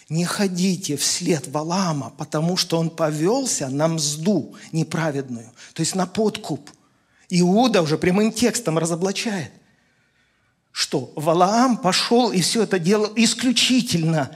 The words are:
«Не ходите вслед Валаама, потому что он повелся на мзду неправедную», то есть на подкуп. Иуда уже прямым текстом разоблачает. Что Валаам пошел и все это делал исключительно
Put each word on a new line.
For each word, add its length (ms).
«Не 160
ходите 680
вслед 520
Валаама, 640
потому 440
что 220
он 140
повелся 760
на 180
мзду 680
неправедную», 800
то 80
есть 140
на 100
подкуп. 640
Иуда 520
уже 160
прямым 340
текстом 460
разоблачает. 720
Что 380
Валаам 580
пошел 560
и 80
все 240
это 160
делал 380
исключительно 1200